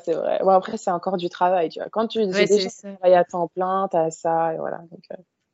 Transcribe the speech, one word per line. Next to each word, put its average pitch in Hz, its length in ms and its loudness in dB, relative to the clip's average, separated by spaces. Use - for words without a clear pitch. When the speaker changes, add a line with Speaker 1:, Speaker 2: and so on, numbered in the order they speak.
Speaker 1:
c'est - 100 -2
vrai. - 280 -2
Bon, 185 80 4
après, 190 260 2
c'est - 140 -4
encore 185 260 -4
du 175 120 -4
travail, 180 400 0
tu - 120 -10
vois. - 80 -8
Quand 220 200 -2
tu, 220 120 -4
Speaker 2:
Ouais, 196 120 0
Speaker 1:
j'ai 196 140 2
déjà 190 220 2
Speaker 2:
c'est - 200 -14
ça. 196 60 -14
Speaker 1:
travaillé 185 220 6
à 175 80 6
temps 175 240 -4
plein, 190 420 -2
t'as 160 200 0
ça, 165 440 -2
et 160 40 -8
voilà. - 200 -8
Donc, 170 220 -20
euh, - 40 -14